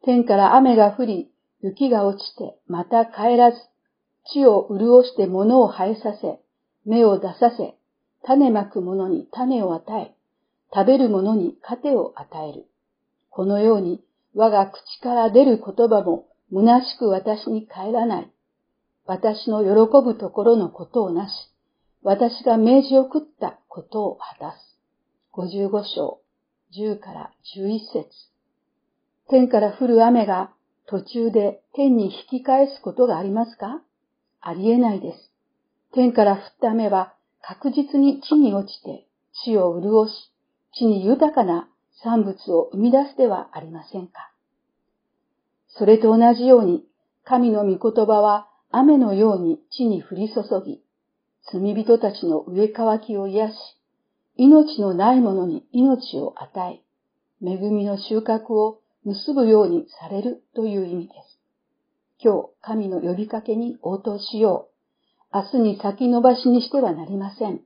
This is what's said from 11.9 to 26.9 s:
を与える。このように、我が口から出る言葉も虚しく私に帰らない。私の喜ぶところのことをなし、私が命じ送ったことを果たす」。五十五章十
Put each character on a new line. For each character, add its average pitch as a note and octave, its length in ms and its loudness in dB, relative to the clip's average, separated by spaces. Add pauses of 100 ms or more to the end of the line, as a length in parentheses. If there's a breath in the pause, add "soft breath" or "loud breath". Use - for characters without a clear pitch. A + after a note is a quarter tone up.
を - 200 -4
与 D#3 320 -16
え - 20 -14
る。 - 160 -20 (600)
こ - 160 -8
の G3+ 160 -2
よ A3 140 4
う G#3 80 0
に、 F3 200 -6 (320)
我 A3 140 4
が G3 220 2
口 - 320 -20
か B3 100 -4
ら A3+ 180 0
出 B3 140 8
る A#3 180 4
言 A3 240 0
葉 A3 140 2
も F3+ 240 -4 (260)
虚 A3+ 320 4
し - 140 -14
く A#3+ 120 -2
私 G#3 400 -4
に A3 180 -8
帰 G3 260 -10
ら A#3+ 140 -2
な F#3+ 160 -6
い。 - 80 -20 (720)
私 G#3+ 440 -6
の G#3+ 140 -2
喜 A3 400 4
ぶ A#3 140 -4
と G3 140 -12
こ G#3 140 -6
ろ A#3 120 4
の F3+ 140 -2
こ - 160 -18
と A#3 160 -4
を F#3 80 -4
な F#3+ 180 -6
し、 - 40 -14 (680)
私 A3 400 -2
が A3+ 140 2
命 B3 320 4
じ C4+ 80 2
送 C4 220 2
っ - 20 -2 (180)
た - 200 -10 (100)
こ - 140 -18
と G#3+ 240 -8
を - 100 -8
果 - 200 -20
た D3+ 160 -16
す」。 - 260 -20 (520)
五 - 160 -10
十 G2+ 220 -6
五 - 160 -4
章 - 360 -8 (500)
十 G#3 260 -8